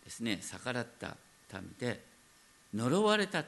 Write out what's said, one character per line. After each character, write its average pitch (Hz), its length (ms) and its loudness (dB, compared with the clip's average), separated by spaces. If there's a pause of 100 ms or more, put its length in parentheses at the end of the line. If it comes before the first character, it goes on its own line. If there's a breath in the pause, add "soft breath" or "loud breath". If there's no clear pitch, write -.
で - 60 -16
す - 100 -10
ね、 113 200 0
逆 - 320 -6
ら 123 100 0
っ 117 40 -6 (140)
た - 160 -6 (360)
民 92 280 -10
で、 117 200 -2 (720)
呪 127 300 4
わ 214 140 6
れ 202 100 4
た 180 220 -2